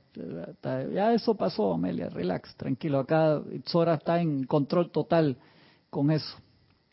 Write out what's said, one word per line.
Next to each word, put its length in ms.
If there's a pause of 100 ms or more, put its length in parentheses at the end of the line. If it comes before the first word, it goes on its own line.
(160)
la, 760
ya 220
eso 220
pasó, 380
Amelia, 360
relax, 460
tranquilo. 440
Acá 420 (120)
Itzora 420
está 240
en 260
control 440
total 480 (540)
con 180
eso. 280 (560)